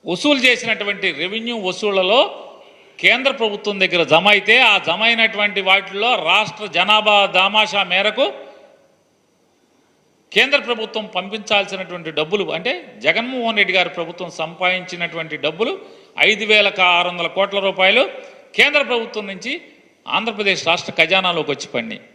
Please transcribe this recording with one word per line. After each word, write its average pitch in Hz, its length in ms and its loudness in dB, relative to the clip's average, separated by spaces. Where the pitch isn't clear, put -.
వసూలు 269 340 2
చేసినటువంటి 208 720 0
రెవెన్యూ 220 460 -6
వసూళ్లలో 196 920 0
కేంద్ర 247 320 2
ప్రభుత్వం 208 480 -4
దగ్గర 175 240 2
జమ 165 240 4
అయితే, 208 340 6
ఆ 214 160 6
జమ 180 260 -2
అయినటువంటి 214 580 0
వాటిల్లో 196 540 0
రాష్ట్ర 190 500 0
జనాభా 202 600 4
దామాషా 196 580 2
మేరకు 208 500 0
కేంద్ర 262 260 4
ప్రభుత్వం 214 460 -6
పంపించాల్సినటువంటి 190 1040 -4
డబ్బులు, 156 400 -2
అంటే 247 460 -6
జగన్మోహన్ 226 600 -2
రెడ్డి 185 160 2
గారి 180 160 2
ప్రభుత్వం 175 420 -10
సంపాదించినటువంటి 170 1040 -6
డబ్బులు 185 440 -4
ఐదు 208 260 2
వేల 208 260 4
ఆరు 175 260 4
వందల 175 200 -4
కోట్ల 190 320 -2
రూపాయలు 196 500 2
కేంద్ర 285 260 4
ప్రభుత్వం 220 460 -4
నుంచి 220 340 -8
ఆంధ్రప్రదేశ్ 202 600 -2
రాష్ట్ర 170 300 -2
ఖజానాలోకి 165 540 2
వచ్చి - 160 -6
పడినాయి. 113 340 -8